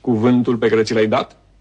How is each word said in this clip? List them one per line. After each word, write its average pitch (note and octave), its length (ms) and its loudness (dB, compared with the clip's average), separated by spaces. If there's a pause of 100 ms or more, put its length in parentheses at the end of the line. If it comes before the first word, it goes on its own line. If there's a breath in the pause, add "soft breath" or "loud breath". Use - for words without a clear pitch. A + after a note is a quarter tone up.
cuvântul B2 560 0
pe A2+ 120 0
care A2 140 2
ți A2 100 -4
l-ai A2 140 0
dat? B2+ 300 -4 (240)